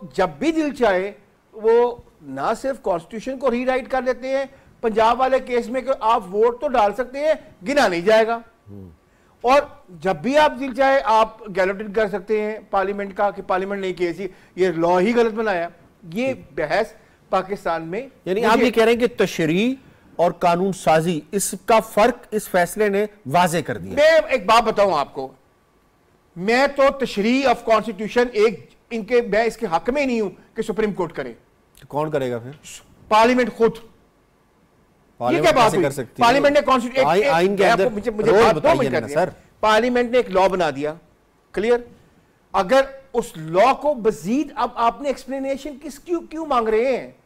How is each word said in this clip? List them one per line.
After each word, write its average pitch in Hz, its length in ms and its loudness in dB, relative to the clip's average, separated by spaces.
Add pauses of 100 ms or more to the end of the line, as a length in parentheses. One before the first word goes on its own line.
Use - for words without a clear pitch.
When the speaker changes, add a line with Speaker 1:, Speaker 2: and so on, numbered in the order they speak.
(160)
Speaker 1:
जब 175 240 -2
भी 311 120 -2
दिल 311 200 -2
चाहे 202 380 0 (460)
वो 233 500 0 (180)
ना 143 300 -4
सिर्फ 262 260 -6
constitution 208 580 -6
को 277 120 -2
rewrite 254 380 -2
कर 262 160 -4
लेते 254 240 -4
हैं, 269 260 -4 (300)
पंजाब 226 340 2
वाले 262 220 2
केस 240 280 -4
में 247 180 -6
कि 262 60 -2
आप 220 380 0
vote 226 320 0
तो 302 60 -2
डाल 214 260 2
सकते 254 260 -8
हैं, 302 440 -4
गिना 254 240 2
नहीं 170 160 -2
जाएगा। 226 400 2 (260)
Speaker 2:
हम्म। 98 200 -18 (600)
Speaker 1:
और 285 420 2
जब 170 300 -4
भी 247 140 0
आप 302 160 4
दिल 262 220 -8
चाहे 269 260 2
आप 220 500 2
गैलोटिन 196 420 -2
कर 208 180 0
सकते 208 320 -4
हैं 214 280 -8
parliament 202 440 -4
का 202 180 0
कि 190 100 -12
parliament 190 400 -4
ने 185 120 -4
case 175 260 -4
ही, 196 100 -8 (280)
ये 180 140 2
लॉ 170 280 2
ही 208 140 2
गलत 233 200 2
बनाया। 190 380 -4 (380)
ये 247 240 -4
बहस 170 600 -4 (360)
पाकिस्तान 185 500 -4
में 190 300 -10 (160)
Speaker 2:
यानी 190 140 -2
Speaker 1:
मुझे 214 120 2
Speaker 2:
आप 240 60 2
ये 247 120 2
कह 226 140 2
रहे 226 80 4
हैं 233 140 0
कि - 0 -
तशरीह 190 840 -2 (300)
और 175 120 2
कानून 175 400 0
साजी, 165 520 0 (100)
इसका 202 460 0
फर्क - 540 0
इस 214 140 -4
फैसले 196 420 0
ने 202 200 -2 (180)
वाजे 165 340 2
कर 123 160 -6
दिया। 92 180 -10
Speaker 1:
मैं 311 340 4
एक 240 180 -2
बात 226 160 6
बताऊं 202 340 2
आपको, 135 340 -6 (1080)
मैं 247 380 0
तो 269 140 4
तशरीह 247 640 0
of 226 40 -10
constitution 220 680 -2
एक 214 420 -2 (220)
इनके, 233 300 -2
मैं 214 240 0
इसके 226 200 -8
हक 170 240 -4
में 277 180 -2
नहीं 233 140 -2
हूं 196 80 -4
कि - 340 -12
सुप्रीम 214 280 -4
कोर्ट 170 200 -6
करे। 135 180 -10 (520)
Speaker 2:
तो - 80 -20
कौन 151 200 -4
करेगा 131 300 -4
फिर? 127 200 -18 (520)
Speaker 1:
पार्लियामेंट 240 380 4
खुद। 226 220 2 (1500)
Speaker 2:
पार्लियामेंट 127 280 0
Speaker 1:
ये 311 40 4
क्या - 0 -
बात 247 160 4
Speaker 2:
कैसे 160 100 0
Speaker 1:
हुई? 175 60 2
Speaker 2:
कर 143 80 0
सकती 135 300 -6
है? 240 40 4
Speaker 1:
पार्लियामेंट 285 300 4
ने 294 60 4
कॉन्स्टिट्यूशन 247 480 0
Speaker 2:
आइन, 185 140 4
Speaker 1:
एक, 190 60 0
Speaker 2:
आइन 196 260 2
के 196 80 2
Speaker 1:
मैं 180 80 6
Speaker 2:
अंदर 180 140 4
Speaker 1:
आपको, 226 100 -2
मुझे, 208 160 -6
मुझे 214 200 0
Speaker 2:
रोल 214 120 6
Speaker 1:
बात 220 100 6
दो 151 80 -4
Speaker 2:
बताइए 311 180 2
Speaker 1:
मिनट 233 120 0
Speaker 2:
ना 160 80 0
Speaker 1:
करनी - 120 -6
है। 143 40 -4
Speaker 2:
सर। 170 180 0 (280)
Speaker 1:
पार्लियामेंट 240 500 2
ने 254 80 2
एक 202 100 -2
लॉ 185 200 4
बना 180 220 0
दिया, 147 260 -6 (560)
Clear। 240 380 0 (640)
अगर 254 580 0
उस 226 240 -4
लॉ 175 360 4
को 277 220 -2
मजीद 220 600 -2
अब 240 200 -4
आपने 233 320 -2
explanation 269 640 -6
किस, 294 240 -16
क्यों, 339 200 -4
क्यों 311 260 -12
मांग 247 220 0
रहे 226 300 0
हैं? 127 180 -12 (100)